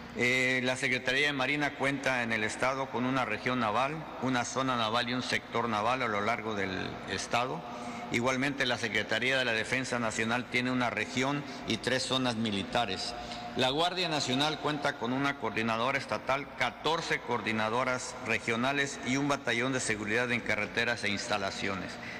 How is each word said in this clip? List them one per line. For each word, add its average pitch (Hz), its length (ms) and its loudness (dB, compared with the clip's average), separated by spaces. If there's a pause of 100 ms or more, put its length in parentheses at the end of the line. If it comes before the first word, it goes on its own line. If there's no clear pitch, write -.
(180)
Eh, 127 460 2
la 127 120 2
Secretaría 127 520 2
de 147 60 0
Marina 143 420 0
cuenta 135 480 0
en 113 100 0
el 110 100 2
Estado 135 460 0
con 117 160 0
una 131 180 2
región 120 360 0
naval, 131 440 2 (180)
una 123 240 2
zona 131 300 0
naval 117 340 2
y 123 40 0
un 127 100 0
sector 117 460 0
naval 113 320 2
a 120 60 0
lo 104 140 2
largo 110 340 0
del 95 340 -2 (200)
Estado. 123 520 -2 (500)
Igualmente, 131 540 0
la 123 120 0
Secretaría 110 600 2
de 127 80 2
la 120 60 2
Defensa 123 480 0
Nacional 117 500 0
tiene 123 220 0
una 123 180 2
región 131 540 0 (240)
y 113 100 2
tres 123 260 0
zonas 127 320 0
militares. 107 800 0 (440)
La 127 120 4
Guardia 175 380 0
Nacional 143 520 0
cuenta 143 340 0
con 120 200 -2
una 139 260 0
coordinadora 113 580 0
estatal, 131 500 -2 (100)
catorce 151 640 0
coordinadoras 113 960 0 (100)
regionales 120 800 0
y 123 120 2
un 143 100 2
batallón 131 460 0
de 127 60 2
seguridad 113 520 0
en 120 80 2
carreteras 110 640 -2
e 104 60 0
instalaciones, 98 840 -2 (280)